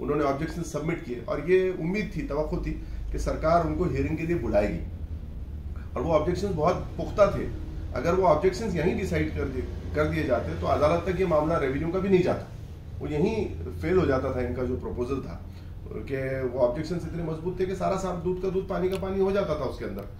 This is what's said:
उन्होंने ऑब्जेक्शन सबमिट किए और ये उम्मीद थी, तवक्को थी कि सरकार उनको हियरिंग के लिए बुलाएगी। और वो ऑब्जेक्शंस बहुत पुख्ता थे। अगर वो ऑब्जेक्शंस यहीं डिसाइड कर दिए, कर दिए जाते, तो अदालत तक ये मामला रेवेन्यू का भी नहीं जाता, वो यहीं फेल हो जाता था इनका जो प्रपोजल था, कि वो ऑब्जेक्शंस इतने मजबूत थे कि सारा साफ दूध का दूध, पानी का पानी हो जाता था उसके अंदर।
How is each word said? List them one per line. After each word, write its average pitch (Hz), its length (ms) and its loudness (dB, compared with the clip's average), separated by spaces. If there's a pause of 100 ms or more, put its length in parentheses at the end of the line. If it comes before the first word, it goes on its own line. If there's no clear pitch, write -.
उन्होंने 147 220 2
ऑब्जेक्शन 147 380 0
सबमिट 160 440 -4
किए - 240 -6
और 147 220 0
ये 185 280 4
उम्मीद 180 360 -2
थी, 151 60 -2
तवक्को 151 360 -2
थी 151 140 -2 (400)
कि 147 80 -2
सरकार 156 480 4
उनको 156 180 2
हियरिंग 143 320 2
के 160 60 -4
लिए 170 120 2
बुलाएगी। 104 440 2 (1160)
और - 60 -2
वो 165 120 2
ऑब्जेक्शंस 175 380 2
बहुत 165 240 4 (220)
पुख्ता 170 420 4
थे। - 100 -2 (440)
अगर 151 220 2
वो 190 80 4
ऑब्जेक्शंस 185 520 4
यहीं 165 220 2
डिसाइड 156 400 0
कर 147 80 -2
दिए, - 180 -4 (320)
कर 151 100 4
दिए 160 180 0
जाते, - 380 0
तो - 60 0
अदालत 170 420 4
तक 175 100 0
ये 190 60 4
मामला 160 320 4
रेवेन्यू 143 340 0
का 190 80 0
भी 190 100 0
नहीं 180 140 8
जाता, - 280 0 (480)
वो 143 80 -6
यहीं 180 480 0 (260)
फेल 175 160 2
हो 160 80 6
जाता 131 300 0
था 127 60 -2
इनका 123 220 -2
जो 123 140 -2
प्रपोजल 123 440 -4
था, - 240 -10 (420)
कि 131 680 -4
वो 135 60 -2
ऑब्जेक्शंस 156 460 0
इतने 165 180 -6
मजबूत 160 360 -4
थे 185 60 0
कि 185 100 -2
सारा 180 220 0
साफ 175 260 -4
दूध 180 180 -2
का 190 80 -2
दूध, 185 200 -2
पानी 180 200 0
का 190 80 -2
पानी 190 220 -2
हो 196 120 4
जाता 175 280 0
था 139 40 -2
उसके 117 220 -4
अंदर। 98 200 -6 (140)